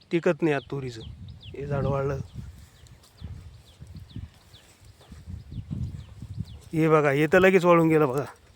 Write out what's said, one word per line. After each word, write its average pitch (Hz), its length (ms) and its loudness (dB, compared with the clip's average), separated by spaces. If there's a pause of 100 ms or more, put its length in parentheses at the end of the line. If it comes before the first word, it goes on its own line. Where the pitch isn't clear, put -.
(100)
टिकत 170 320 0
नाही 156 120 2
आता 139 160 -6
तुरीचं, 127 300 -10 (460)
हे 139 200 -12
झाड 139 200 -2
वाळलं. 139 320 -2 (4000)
हे 160 160 2
बघा 151 220 4
हे 147 160 2
तर 185 120 6
लगेच 185 260 6
वाळून 170 240 6
गेलं 156 200 4
बघा, 131 160 -4 (320)